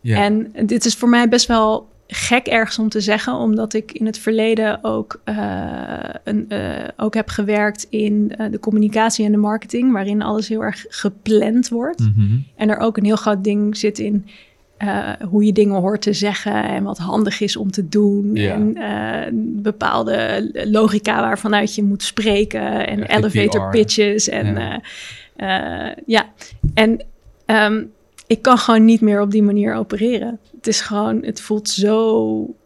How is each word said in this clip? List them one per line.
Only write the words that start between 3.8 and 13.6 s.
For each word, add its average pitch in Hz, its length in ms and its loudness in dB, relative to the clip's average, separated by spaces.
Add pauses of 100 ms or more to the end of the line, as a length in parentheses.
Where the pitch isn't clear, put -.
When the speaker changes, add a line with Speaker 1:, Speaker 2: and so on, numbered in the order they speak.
Speaker 2:
in 220 140 -4
het 220 120 -4
verleden 220 680 0
ook, 220 400 -4
eh, 214 100 -4 (880)
een, 214 240 -2
eh, 202 360 -6 (120)
ook 220 180 -4
heb 220 140 -2
gewerkt 208 640 -2
in, 208 460 0
eh, 214 140 -4
de 220 100 -4
communicatie 214 640 2
en 208 80 2
de 208 60 4
marketing, 226 540 0
waarin 202 300 0
alles 214 260 -2
heel 220 140 -4
erg - 260 -6
gepland 220 800 0
wordt. 254 320 -4
Speaker 1:
Mhm. 107 360 4 (200)
Speaker 2:
En 214 120 0
er 214 100 2
ook 220 180 0
een 202 80 0
heel 214 120 4
groot 208 280 0
ding 208 320 0